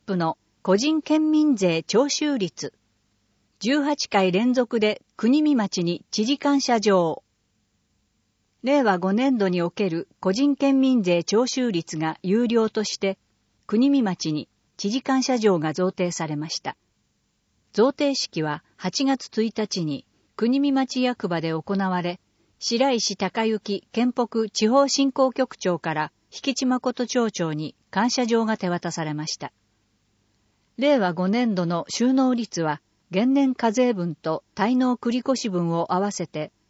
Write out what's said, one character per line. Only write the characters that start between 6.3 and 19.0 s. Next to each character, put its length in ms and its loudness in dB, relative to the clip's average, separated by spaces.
感 220 2
謝 180 0
状。 460 2
令 220 2
和 140 2
五 140 0
年 240 2
度 120 2
に 140 0
お 100 -2
け 180 -2
る 160 -6
個 120 0
人 220 2
県 260 2
民 220 4
税 220 2
徴 240 2
収 240 -2
率 260 -4
が 240 -4
有 240 2
料 240 2
と 140 -4
し 160 -8
て、 180 -2
国 240 2
見 140 2
町 280 -2
に 160 -6
知 140 -4
事 120 -4
感 220 0
謝 140 0
状 200 2
が 140 -2
贈 160 -2
呈 240 -4
さ 160 -6
れ 80 -6
ま 120 -6
し 120 -8
た。 160 -10
贈 160 4
呈 260 -2
式 300 -6
は 180 -6
八 280 -4